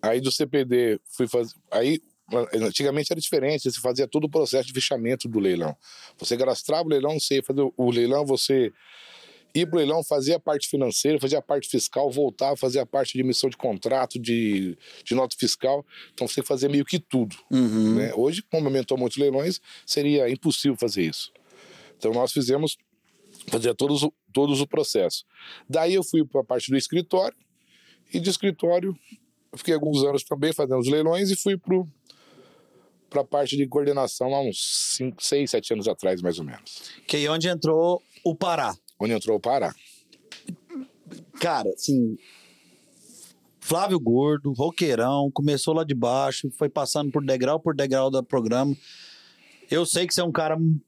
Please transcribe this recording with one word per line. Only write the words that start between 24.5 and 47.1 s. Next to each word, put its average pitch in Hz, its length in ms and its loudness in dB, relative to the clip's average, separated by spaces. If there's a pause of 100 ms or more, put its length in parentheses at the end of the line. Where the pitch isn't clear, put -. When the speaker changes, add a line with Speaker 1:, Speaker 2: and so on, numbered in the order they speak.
Speaker 1:
o 143 60 0
processo. 104 580 0 (440)
Daí 160 260 2
eu 185 80 2
fui 156 220 2
pra 135 200 0
parte 127 260 -2
do 135 60 4
escritório, 175 580 0 (800)
e 175 80 -2
de 175 80 0
escritório 180 680 0 (540)
eu 120 60 -18
fiquei 170 160 0
alguns 147 320 2
anos 139 180 0
também 151 300 -2
fazendo 131 260 0
os 123 100 0
leilões 165 400 2
e 196 60 2
fui 196 220 -2
pro, 185 280 0 (1200)
pra 143 120 0
parte 139 360 0
de 143 100 2
coordenação 139 680 0
há 139 60 2
uns - 560 -4
cinco, 131 260 -6
seis, 143 300 0
sete 117 220 -2
anos 110 160 -2
atrás, 92 320 -2
mais 87 180 -2
ou 78 60 -8
menos. - 380 -18 (220)
Speaker 2:
Que - 120 -2
aí 147 100 0
onde 165 220 -2
entrou 165 520 2 (220)
o 170 100 0
Pará. 156 400 -2 (240)
Speaker 1:
Onde 113 160 -2
entrou 107 220 0
o 101 40 0
Pará. 117 360 0 (1600)
Speaker 2:
Cara, 135 300 -2
assim, 120 480 0 (1400)
Flávio 185 400 0
Gordo, 139 540 2
roqueirão, 139 800 0
começou 143 420 0
lá 160 100 2
de 147 120 -4
baixo, 131 560 -2
foi 147 180 -2
passando 147 420 -2